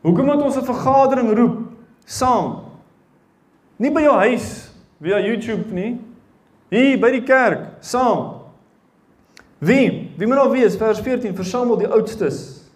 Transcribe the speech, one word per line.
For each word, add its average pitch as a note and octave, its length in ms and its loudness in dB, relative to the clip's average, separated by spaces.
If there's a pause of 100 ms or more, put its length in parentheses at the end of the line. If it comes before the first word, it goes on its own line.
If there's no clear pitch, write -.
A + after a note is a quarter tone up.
Hoekom F3 240 2
moet D4 160 2
ons C4+ 160 0
'n B3 80 -4
vergadering B3+ 680 2
roep, G#3+ 220 2 (480)
saam? A3+ 580 -2 (1120)
Nie B3+ 140 0
by D#4+ 100 0
jou C#4+ 140 4
huis, G#3 560 -2 (300)
via F#3+ 180 0
YouTube G#3 520 -4
nie. G3+ 280 -6 (720)
Hier B3+ 300 2
by A#3 120 2
die C4 120 -2
kerk, C4 420 2 (140)
saam. A#3 600 -2 (1160)
Wie? A3 600 0
Wie G3+ 100 -2
moet C4+ 100 2
daar C4+ 140 4
wees? G#3+ 260 2
Vers G#3+ 220 0
veertien, A#3+ 360 -4
"Versamel A3+ 420 -2
die G3 100 -2
oudstes - 880 -4